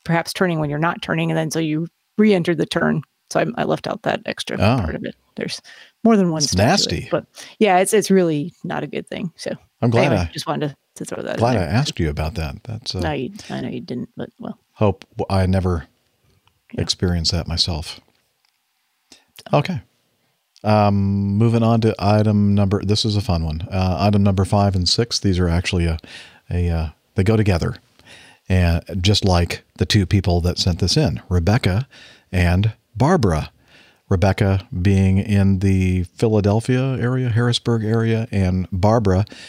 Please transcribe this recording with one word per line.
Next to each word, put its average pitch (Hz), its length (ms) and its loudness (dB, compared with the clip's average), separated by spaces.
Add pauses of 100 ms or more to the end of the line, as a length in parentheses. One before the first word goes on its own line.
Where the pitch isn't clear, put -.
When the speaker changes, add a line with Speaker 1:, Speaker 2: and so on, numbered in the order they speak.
Speaker 1:
perhaps 170 300 -2
turning 175 260 0
when 151 120 -2
you're 147 80 -4
not 165 240 -2
turning, 165 260 -2
and 160 80 -2
then 160 140 -2
so 165 80 -4
you 160 280 -2 (300)
re-enter 185 380 4
the 160 100 0
turn. 160 380 -2 (260)
So - 100 -2
I, 160 220 -2
I - 40 -2
left 156 220 -2
out - 160 -6
that - 220 -4
extra - 320 -8
Speaker 2:
Oh. 120 240 2
Speaker 1:
part 82 140 -4
of - 100 -10
it. - 100 -12 (200)
There's - 260 -8 (420)
more 226 140 6
than 180 140 4
one 156 120 -2
Speaker 2:
It's 135 80 -2
Speaker 1:
step 92 60 -2
to 95 60 4
it. 113 40 4
Speaker 2:
nasty. 156 440 0
Speaker 1:
But, - 140 -2 (340)
yeah, 196 200 4
it's, 190 140 2
it's 208 180 2
really 170 420 2 (100)
not 156 200 -6
a 147 40 -6
good - 200 -10
thing. - 280 -10
So, - 160 -10 (300)
Speaker 2:
I'm 120 80 2
glad 113 180 2
Speaker 1:
anyway, 95 220 2
Speaker 2:
I, - 40 -18
Speaker 1:
just - 140 -12
wanted 147 220 -4
to, 139 60 -14 (200)
to - 100 -14
throw - 180 -10
that - 100 -6
in - 60 -6
Speaker 2:
glad 117 180 2
Speaker 1:
there. 90 100 -2
Speaker 2:
I 71 40 -6
asked 135 280 -2
you 82 100 0
about 78 260 -4
that. 78 280 -8
That's, - 320 -10
uh, 95 60 -6
Speaker 1:
No, 156 100 -4
you, 135 200 -6 (180)
I 135 120 -10
know 123 80 -8
you 120 120 -10
didn't, 123 360 -10
but, - 120 -12 (100)
well. - 180 -14 (160)
Speaker 2:
hope - 320 -2 (120)
w-, - 80 -4 (160)
I 92 40 2
never 90 420 0 (840)
Speaker 1:
Yeah. - 80 -6
Speaker 2:
experience 90 500 -2
that 82 160 -4
myself. - 520 -6 (1120)
Speaker 1:
So. - 480 -8
Speaker 2:
Okay. 143 220 -4 (840)
Um, 101 720 2
moving 113 260 2
on 113 180 4
to 110 160 2
item 104 560 4
number, 101 300 2
this 104 220 0
is 104 100 0
a 104 60 0
fun 85 220 -2
one. 80 180 -4 (100)
Uh, 92 280 0
item 104 240 2
number 98 220 2
five 101 300 2
and 90 120 0
six, - 320 0
these 92 200 0
are 90 100 2
actually 85 360 0
a, 80 120 0 (540)
a, 87 180 0
uh, 80 200 -2 (260)
they 98 80 2
go 110 120 2
together. 92 400 0 (720)
And 87 360 2 (180)
just 101 240 2
like 98 380 2 (140)
the - 80 -2
two 98 200 2
people 87 360 2
that 87 180 -2
sent 87 200 -2
this - 180 0
in, 123 320 0
Rebecca 95 580 0 (440)
and 90 420 2 (220)
Barbara. 107 560 2 (600)
Rebecca 98 560 2 (140)
being 95 380 4
in 98 400 2
the 92 440 2
Philadelphia 117 960 0
area, 127 300 -2
Harrisburg 117 560 0
area, 113 440 0
and 92 400 0
Barbara 101 540 2 (260)